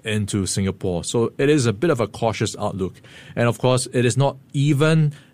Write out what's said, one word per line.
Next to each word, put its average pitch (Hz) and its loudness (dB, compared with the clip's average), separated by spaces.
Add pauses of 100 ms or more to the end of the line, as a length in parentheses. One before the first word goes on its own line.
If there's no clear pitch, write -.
into 104 -2
Singapore. 92 -4
So 117 -2
it 139 2
is 147 4
a 113 0
bit 165 -2
of 131 0
a 104 0
cautious 110 -4
outlook. 98 -6 (400)
And 120 2
of - -2
course, 127 2
it 123 0
is 120 0
not 135 0 (160)
even. 151 2 (220)